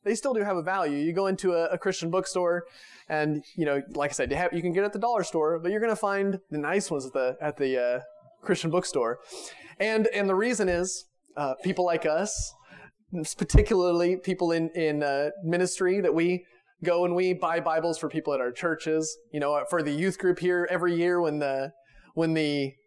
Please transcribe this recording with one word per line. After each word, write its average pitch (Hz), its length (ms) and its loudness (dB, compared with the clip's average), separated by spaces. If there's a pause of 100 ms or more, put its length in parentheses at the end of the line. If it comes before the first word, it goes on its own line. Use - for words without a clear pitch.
they 202 100 2
still 262 200 0
do 214 80 2
have 202 140 0
a 170 60 -2
value. 165 360 0
You 160 140 0
go 196 140 0
into 185 280 0
a, 165 160 2
a 175 80 0
Christian 180 320 -2
bookstore, 175 540 0 (440)
and, 151 360 0 (120)
you 170 80 0
know, 139 180 2 (120)
like 143 160 0
I - 40 -10
said, 127 160 0
you 139 60 0
have, 175 160 0
you 165 100 -2
can 175 100 0
get 190 100 2
it 208 40 2
at 202 60 -2
the 208 60 -6
dollar 226 260 0
store, 160 340 0
but 170 120 -2
you're 214 100 0
gonna 220 160 0
find 196 420 0 (120)
the 151 80 -4
nice 170 320 0
ones 139 160 -2
at 127 60 -12
the, 127 280 0
at 151 160 -4
the, 131 220 0
uh, 123 220 0 (420)
Christian 165 280 0
bookstore. 131 500 0 (600)
And, 220 280 2
and 202 200 0
the 190 60 2
reason 214 340 2
is, 180 380 -2 (300)
uh, 131 180 -2 (100)
people 185 200 0
like 165 220 0
us, 170 480 -2 (840)
particularly 180 800 4
people 185 360 -2
in, 165 180 -2
in, 151 320 -2
uh, 143 280 -2 (120)
ministry, 180 580 0
that 170 140 2
we 175 300 2 (400)
go 180 200 2
and 175 120 2
we 185 160 2
buy 170 280 0
Bibles 160 380 0
for 156 100 -4
people 156 260 -2
at 131 60 0
our 123 120 -2
churches. 160 640 -2 (160)
You 151 80 -2
know, 143 280 0
for 170 140 0
the 147 80 -2
youth 175 280 -2
group 180 200 2
here, 175 320 0
every 175 240 0
year 175 260 2
when 151 180 0
the, 135 340 -2 (420)
when 160 200 0
the 143 400 0 (120)